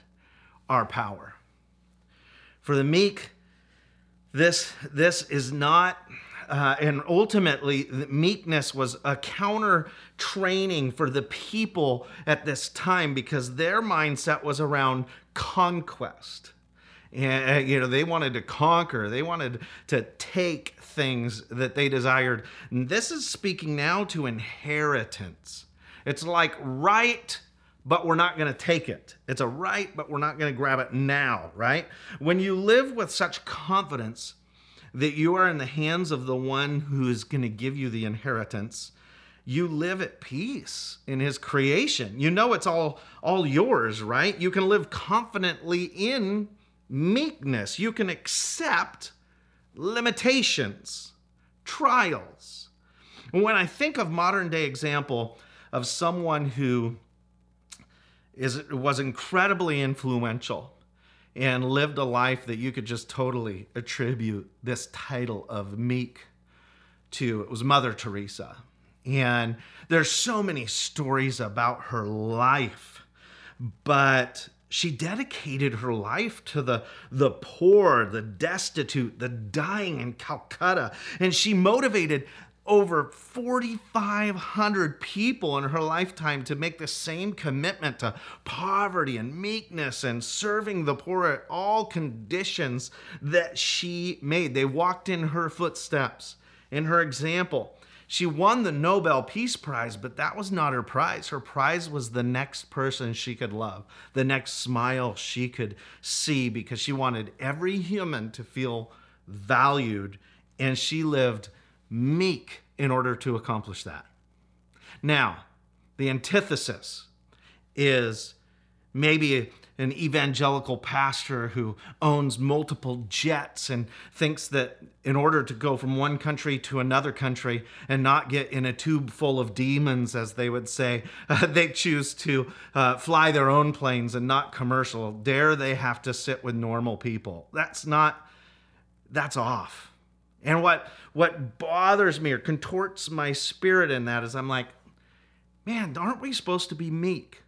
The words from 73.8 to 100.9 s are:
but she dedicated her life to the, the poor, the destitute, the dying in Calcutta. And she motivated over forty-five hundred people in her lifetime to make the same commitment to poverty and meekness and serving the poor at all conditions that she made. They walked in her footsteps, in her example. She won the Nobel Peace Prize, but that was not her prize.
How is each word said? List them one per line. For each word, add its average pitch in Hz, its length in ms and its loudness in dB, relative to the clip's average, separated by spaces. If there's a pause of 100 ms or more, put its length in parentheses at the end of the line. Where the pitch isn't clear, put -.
but 135 680 4 (220)
she 175 200 0
dedicated 143 840 -4
her 120 180 -2
life 117 540 -4
to 147 160 -2
the, 120 220 0 (280)
the 131 180 4
poor, 170 760 6
the 107 160 -4
destitute, 135 960 -4
the 123 100 -4
dying 151 720 -4
in 120 140 -6
Calcutta. 151 800 -2 (280)
And 180 140 4
she 214 200 2
motivated 185 720 4 (400)
over 190 460 4
forty-five 226 1200 -2
hundred 190 640 0
people 196 600 0
in 139 60 -2
her 151 160 -2
lifetime 156 640 -2
to 147 100 -6
make 160 240 -4
the 156 80 -10
same 180 480 -6
commitment 151 640 -4
to 113 160 -4 (320)
poverty 180 720 0
and 131 200 -8
meekness 185 640 -6
and 120 220 -2
serving 208 640 -2
the 143 80 2
poor 180 320 0
at 143 240 -2
all 202 340 0
conditions 139 1080 -4 (300)
that 165 380 2
she 175 640 -2
made. 151 320 0
They 135 100 4
walked 175 460 0
in 165 180 0
her 160 220 -2
footsteps, - 880 -4 (340)
in 151 160 -2
her 170 160 6
example. 156 760 -2 (280)
She - 200 0
won 196 360 4
the 180 100 2
Nobel 160 500 4
Peace 240 340 -4
Prize, 117 400 -6
but 127 200 -10
that 151 200 -4
was 196 160 -6
not 151 220 2
her 120 80 0
prize. 160 460 -2